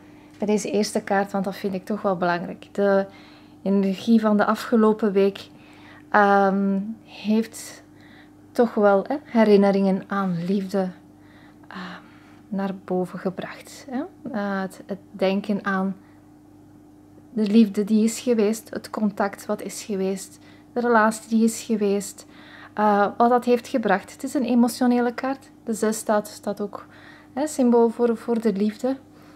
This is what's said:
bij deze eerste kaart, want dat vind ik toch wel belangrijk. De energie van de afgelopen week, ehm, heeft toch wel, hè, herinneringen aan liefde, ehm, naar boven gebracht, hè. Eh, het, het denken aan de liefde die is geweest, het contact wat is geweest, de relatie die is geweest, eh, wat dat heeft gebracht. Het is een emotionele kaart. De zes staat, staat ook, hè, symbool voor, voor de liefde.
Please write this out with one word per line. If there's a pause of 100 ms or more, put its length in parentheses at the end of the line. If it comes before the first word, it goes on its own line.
(460)
bij
deze
eerste
kaart,
want
dat
vind
ik
toch
wel
belangrijk.
De (560)
energie
van
de
afgelopen
week, (600)
ehm, (240)
heeft (680)
toch
wel,
hè,
herinneringen
aan
liefde, (800)
ehm, (460)
naar (100)
boven
gebracht,
hè. (280)
Eh,
het,
het (120)
denken
aan (1400)
de
liefde
die
is
geweest,
het
contact
wat
is
geweest, (340)
de
relatie
die
is
geweest, (480)
eh, (100)
wat
dat
heeft
gebracht.
Het
is
een
emotionele
kaart. (140)
De
zes
staat,
staat
ook, (480)
hè,
symbool
voor,
voor
de
liefde. (380)